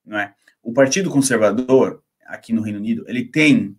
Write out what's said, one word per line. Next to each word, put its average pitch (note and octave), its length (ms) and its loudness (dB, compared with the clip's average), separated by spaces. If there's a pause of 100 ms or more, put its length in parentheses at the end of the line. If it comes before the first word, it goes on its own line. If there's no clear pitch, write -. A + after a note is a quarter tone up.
não G#2 140 -8
é? G2+ 140 -6 (300)
O A#2+ 100 -10
Partido C3+ 380 2
Conservador, B2+ 920 2 (240)
aqui - 280 -8
no A2 80 -2
Reino G#2 160 -6
Unido, A2+ 280 -6
ele A#2+ 180 -6
tem B2+ 540 0